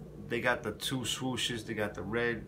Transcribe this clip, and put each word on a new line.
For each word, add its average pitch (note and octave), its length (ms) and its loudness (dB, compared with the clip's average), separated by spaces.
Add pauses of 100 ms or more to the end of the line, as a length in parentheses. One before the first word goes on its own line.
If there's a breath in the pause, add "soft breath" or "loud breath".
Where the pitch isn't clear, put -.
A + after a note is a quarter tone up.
(260)
they A#2+ 140 0
got B2 240 4
the G#2+ 80 2
two - 300 -2
swooshes. A#2 600 0
They A2+ 100 -4
got G#2 200 0
the F#2+ 80 -6
red A#2 440 2